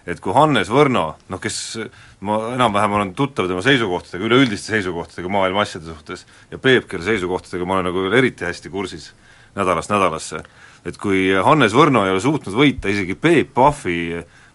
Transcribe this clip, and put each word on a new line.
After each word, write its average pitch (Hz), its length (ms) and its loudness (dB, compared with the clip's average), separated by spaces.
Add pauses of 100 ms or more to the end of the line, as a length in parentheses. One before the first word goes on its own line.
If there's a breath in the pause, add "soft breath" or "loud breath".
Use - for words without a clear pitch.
et 87 160 -8
kui 95 120 -2
Hannes 127 360 2
Võrno, 127 320 2 (260)
noh, 95 140 -8
kes 107 140 -6 (680 soft breath)
ma 104 160 0 (160)
enam-vähem 104 440 2
olen 98 160 -2
tuttav 131 360 -2
tema 90 140 -2
seisukohtadega, 98 640 -2
üleüldiste 117 440 2
seisukohtadega 90 600 -6
maailma 95 320 0
asjade 82 240 -12
suhtes, 82 340 -14 (260 soft breath)
ja - 60 -12
Peep, 127 300 4
kelle 85 200 -8
seisukohtadega 90 600 -4
ma 95 120 0
olen 90 120 -2
nagu 95 160 -2
veel 104 160 2
eriti 87 240 -2
hästi 87 240 -10
kursis 90 400 -8 (480 soft breath)
nädalast 90 320 0
nädalasse, 85 500 -2 (460 soft breath)
et 73 100 -10
kui 95 380 0
Hannes 113 400 4
Võrno 131 320 6
ei 95 80 2
ole 95 80 0
suutnud 131 320 -2
võita 127 360 2
isegi 95 280 -2
Peep 151 400 2
Pahvi 85 640 0 (320 soft breath)